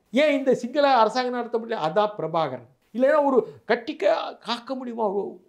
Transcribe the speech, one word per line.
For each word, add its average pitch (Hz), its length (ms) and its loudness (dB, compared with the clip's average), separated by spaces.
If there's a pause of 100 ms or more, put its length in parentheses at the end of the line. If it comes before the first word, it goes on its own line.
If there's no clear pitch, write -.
(120)
ஏன் 285 260 2
இந்த 262 180 2
சிங்கள 277 400 0
அரசாங்கம் 247 380 2
நடத்த 233 240 -4
முடியல? 226 220 -6
அதான் 208 380 0
பிரபாகரன். 156 520 -4 (260)
இல்லைன்னா 269 300 4
ஒரு 269 120 4 (300)
கட்டிக்க 240 380 -2 (340)
காக்க 240 360 -6
முடியுமா? 240 340 -4
ஒரு, 190 400 -6